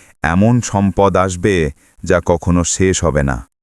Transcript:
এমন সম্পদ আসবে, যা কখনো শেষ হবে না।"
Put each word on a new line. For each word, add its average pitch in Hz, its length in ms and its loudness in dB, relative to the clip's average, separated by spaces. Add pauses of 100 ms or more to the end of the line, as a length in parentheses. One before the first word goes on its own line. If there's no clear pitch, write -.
(240)
এমন 104 380 2
সম্পদ 98 560 0
আসবে, 92 380 0 (480)
যা 90 220 2
কখনো 87 380 0
শেষ 95 400 -2
হবে 71 200 0
না।" 65 140 -2 (260)